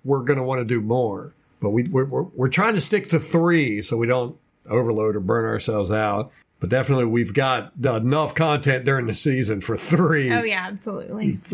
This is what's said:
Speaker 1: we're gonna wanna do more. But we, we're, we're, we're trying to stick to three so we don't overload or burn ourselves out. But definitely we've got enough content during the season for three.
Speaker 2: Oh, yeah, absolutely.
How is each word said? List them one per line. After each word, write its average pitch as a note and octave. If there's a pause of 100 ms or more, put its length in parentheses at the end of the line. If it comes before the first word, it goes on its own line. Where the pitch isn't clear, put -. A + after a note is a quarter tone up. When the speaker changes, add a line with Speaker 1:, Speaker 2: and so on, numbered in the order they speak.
Speaker 1:
we're C3+
gonna C3+
wanna B2+
do A#2
more. A2+ (280)
But G2+
we, A#2+
we're, C3
we're, C3 (120)
we're B2+
trying G#3+
to F#3
stick G3
to E3
three E3
so A#2
we A#2
don't B2+ (320)
overload A2
or G#2
burn A2+
ourselves G#2+
out. G#2+ (260)
But -
definitely B2+
we've A2+
got C3 (100)
enough B2+
content C#3+
during C3
the G#2+
season A#2
for A2
three. D#3+
Speaker 2:
Oh, A#3
yeah, F#3+
absolutely. G3+ (160)